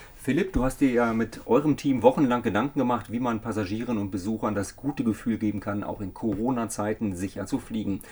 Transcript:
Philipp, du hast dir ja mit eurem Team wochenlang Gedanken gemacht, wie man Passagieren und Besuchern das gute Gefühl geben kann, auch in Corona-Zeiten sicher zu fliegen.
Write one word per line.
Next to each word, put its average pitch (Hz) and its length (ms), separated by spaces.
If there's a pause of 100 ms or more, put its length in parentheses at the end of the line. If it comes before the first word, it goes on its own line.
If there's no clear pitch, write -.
(160)
Philipp, 165 360
du 123 140
hast 131 160
dir 135 100
ja 117 220
mit 113 340
eurem 143 300
Team 131 260
wochenlang 156 380
Gedanken 117 380
gemacht, 123 300
wie 117 120
man 117 200
Passagieren 110 560
und 101 140
Besuchern 107 420
das 98 220
gute 135 300
Gefühl 110 320
geben 104 240
kann, 104 240
auch - 160
in 92 120
Corona-Zeiten 110 1000
sicher 98 300
zu - 120
fliegen. 98 440 (100)